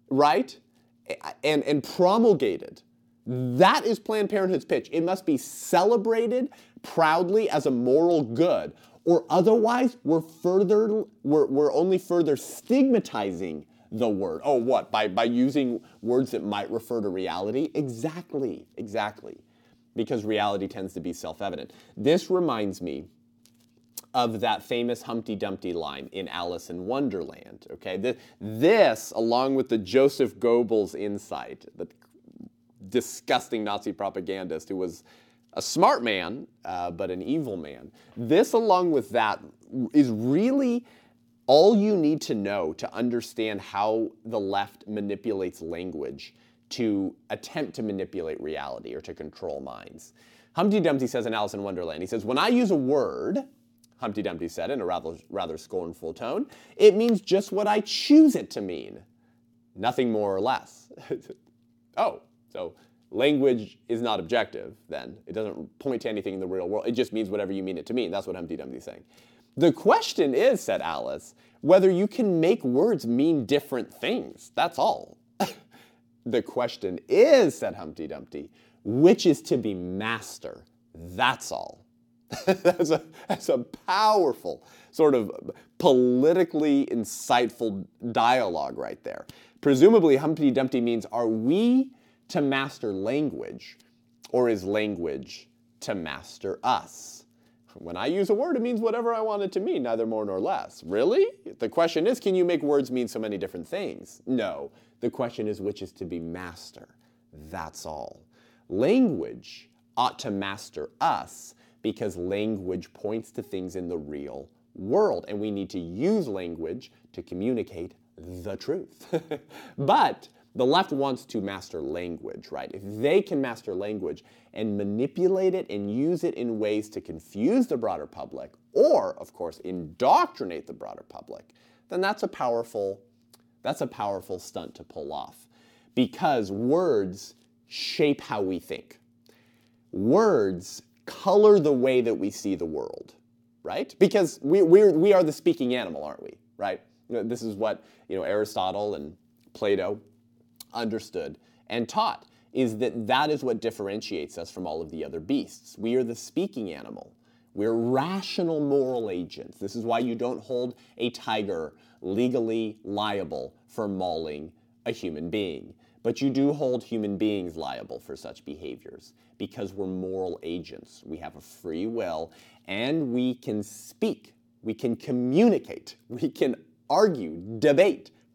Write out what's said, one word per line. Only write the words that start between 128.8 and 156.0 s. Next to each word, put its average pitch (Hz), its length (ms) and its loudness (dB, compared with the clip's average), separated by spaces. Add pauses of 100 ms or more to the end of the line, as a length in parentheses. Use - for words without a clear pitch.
of - 160 -16
course, - 260 -10
indoctrinate 90 1080 0
the - 60 -12
broader 52 360 -14
public, - 440 -18 (360)
then 175 100 -4
that's 196 220 -2
a 196 60 -4
powerful, 117 720 -2 (640)
that's - 180 -4
a 135 60 -2
powerful 98 500 -6
stunt - 380 -12
to 82 80 -20
pull 73 280 -12
off, - 360 -12 (480)
because 127 560 0
words 113 800 0 (340)
shape - 540 0
how 107 200 -4
we 92 180 -2
think. - 400 -12 (920)
Words 110 920 2 (220)
color 208 540 6
the 151 140 4
way 127 260 4
that 117 140 2
we 98 160 -2
see 98 260 -4
the 85 100 -4
world, - 500 -8 (480)
right? - 360 -6
Because 190 420 4
we, 160 200 4
we're, 190 300 10
we 175 220 6
are 185 100 8
the 151 80 2
speaking 131 440 0
animal, 87 280 -6
aren't 76 200 -12
we, - 140 -18 (200)
right? 98 240 -4 (280)
This 113 320 -4
is 110 140 -6
what, 104 280 -2 (240)
you 95 80 -6
know, 92 80 -2
Aristotle 101 720 -2
and 73 200 -12 (380)
Plato 101 460 0 (720)
understood 104 640 -6 (300)
and 117 220 -4
taught, - 380 -4 (260)
is 113 240 0
that 113 300 -4
that 135 220 2
is 147 140 -2
what 117 160 -2
differentiates 98 800 -6
us 85 140 -12
from 92 140 -10
all 80 160 -6
of 80 100 -10
the 80 120 -8
other 73 160 -8
beasts. - 580 -6
We 113 180 -2
are 131 80 4